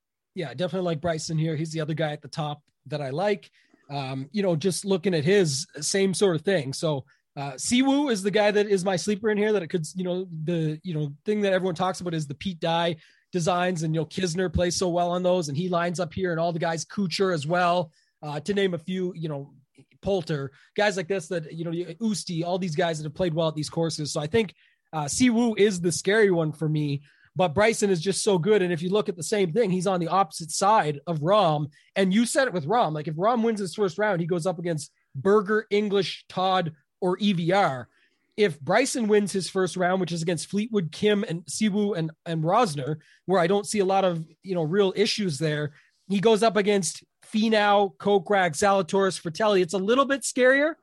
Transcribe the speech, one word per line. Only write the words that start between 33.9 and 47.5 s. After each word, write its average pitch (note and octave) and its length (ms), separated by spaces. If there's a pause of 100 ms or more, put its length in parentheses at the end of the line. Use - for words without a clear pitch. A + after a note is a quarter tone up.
round, G3+ 220
he E3+ 80
goes F3 200
up F3+ 100
against E3 340 (240)
Berger, G#3 540
English, G3+ 580
Todd, F#3 460 (280)
or F#3 180
E G#3 140
V E3+ 200
R. C#3+ 340 (480)
If G3 240
Bryson A3 480
wins G#3 240
his F#3+ 180
first F#3 280
round, F#3 240
which E3+ 100
is E3+ 100
against E3 280
Fleetwood, G3+ 420
Kim, G#3 320
and E3+ 220
Siwoo G#3 520
and, D#3+ 140 (140)
and E3 180
Rosner, D#3 540 (280)
where F#3 140
I E3+ 80
don't G3+ 200
see G#3 120
a F#3 60
lot F#3+ 200
of, E3+ 200 (180)
you F#3+ 120
know, E3+ 80
real F#3 320
issues G3 420
there, D3+ 360 (340)
he G3 120
goes G#3+ 220
up A3 160
against G3+ 460 (300)
Finau, G#3 640